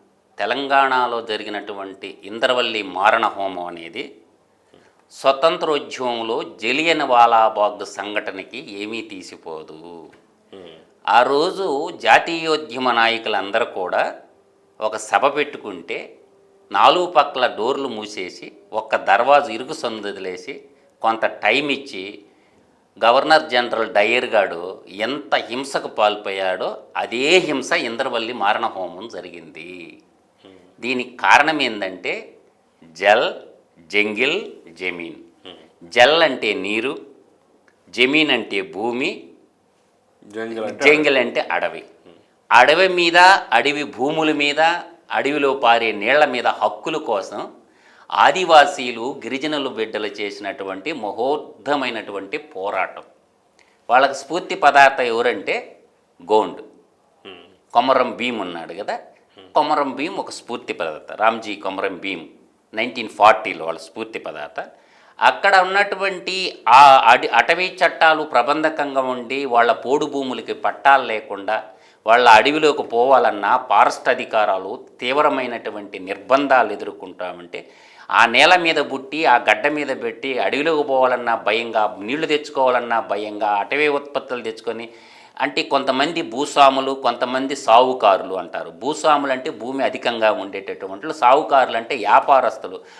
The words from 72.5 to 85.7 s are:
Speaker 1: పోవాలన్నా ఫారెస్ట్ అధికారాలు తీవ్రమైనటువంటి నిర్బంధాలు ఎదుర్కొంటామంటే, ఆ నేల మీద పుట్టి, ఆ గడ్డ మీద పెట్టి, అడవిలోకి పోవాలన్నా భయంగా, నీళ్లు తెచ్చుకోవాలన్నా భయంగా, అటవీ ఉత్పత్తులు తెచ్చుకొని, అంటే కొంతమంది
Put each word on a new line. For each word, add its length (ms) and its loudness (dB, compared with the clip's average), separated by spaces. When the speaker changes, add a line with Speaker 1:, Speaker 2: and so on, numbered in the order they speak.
Speaker 1:
పోవాలన్నా 880 2
ఫారెస్ట్ 400 2
అధికారాలు 760 -2
తీవ్రమైనటువంటి 1000 -4
నిర్బంధాలు 760 0
ఎదుర్కొంటామంటే, 960 -12
ఆ 140 8
నేల 300 6
మీద 200 2
పుట్టి, 500 -4
ఆ 100 6
గడ్డ 320 2
మీద 200 -2
పెట్టి, 520 -6
అడవిలోకి 480 -2
పోవాలన్నా 480 0
భయంగా, 640 -2
నీళ్లు 280 -6
తెచ్చుకోవాలన్నా 720 -2
భయంగా, 500 -6
అటవీ 380 -2
ఉత్పత్తులు 560 -6
తెచ్చుకొని, 460 -10
అంటే 220 -4
కొంతమంది 580 -2